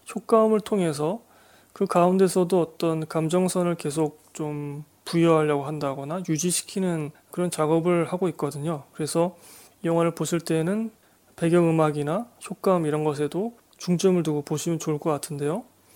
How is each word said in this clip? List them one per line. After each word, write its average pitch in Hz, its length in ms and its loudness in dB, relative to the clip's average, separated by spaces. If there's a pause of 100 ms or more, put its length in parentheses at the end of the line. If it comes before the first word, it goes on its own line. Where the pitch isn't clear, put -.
(160)
효과음을 220 440 4
통해서 175 600 -2 (520)
그 196 120 -2
가운데서도 185 760 4
어떤 160 440 -2
감정선을 175 720 0
계속 151 460 -2 (120)
좀 147 500 -8 (200)
부여하려고 156 600 2
한다거나 147 640 -6
유지시키는 165 840 -2 (200)
그런 175 200 -2
작업을 165 540 2
하고 180 240 -2
있거든요. 147 540 -6 (100)
그래서 165 420 -2 (480)
이 165 40 -4
영화를 165 280 2
보실 165 240 -2
때는 175 520 -2 (440)
배경음악이나 160 920 2 (220)
효과음 185 360 0
이런 151 180 0
것에도 151 500 -2 (240)
중점을 180 460 2
두고 151 200 -2
보시면 160 360 -4
좋을 156 200 -4
것 165 120 0
같은데요. 147 520 -4 (320)